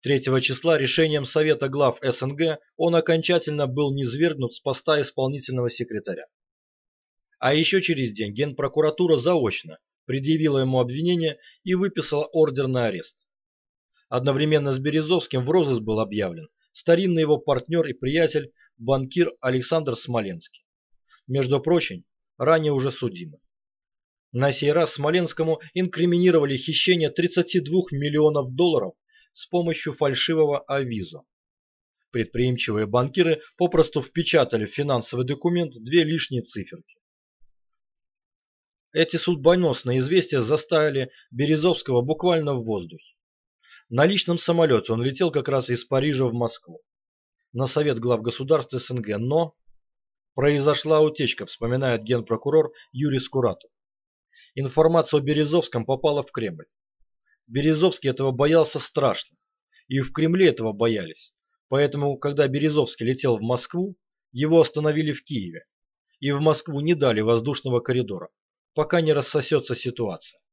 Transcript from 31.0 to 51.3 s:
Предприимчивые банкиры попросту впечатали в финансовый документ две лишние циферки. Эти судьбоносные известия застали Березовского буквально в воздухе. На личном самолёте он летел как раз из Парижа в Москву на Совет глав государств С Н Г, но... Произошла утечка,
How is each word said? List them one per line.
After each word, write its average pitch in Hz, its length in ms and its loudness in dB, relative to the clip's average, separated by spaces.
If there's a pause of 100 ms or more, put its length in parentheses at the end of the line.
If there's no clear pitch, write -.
Предприимчивые 120 760 -2
банкиры 139 560 0 (140)
попросту 160 460 2
впечатали - 640 0
в - 60 -12
финансовый 127 540 -2
документ 156 560 -2
две 156 220 2
лишние 147 380 -4
циферки. - 540 -14 (2000)
Эти 165 240 0
судьбоносные 156 840 2
известия 147 440 2
застали 147 680 0 (220)
Березовского 147 680 2
буквально 156 540 0
в 120 80 -4
воздухе. 90 540 -8 (720)
На 127 180 2
личном 180 320 0
самолёте 156 540 2
он 113 100 -2
летел 139 300 -2
как 113 160 -2
раз 131 220 -2
из 120 140 -4
Парижа 135 420 0
в 117 60 -2
Москву 120 480 -6 (720)
на 127 140 -2
Совет 147 320 0
глав 117 240 0
государств 131 580 -2
С - 120 -12
Н 123 100 -6
Г, 104 160 -6
но... 151 380 -2 (800)
Произошла 147 680 2
утечка, 151 460 0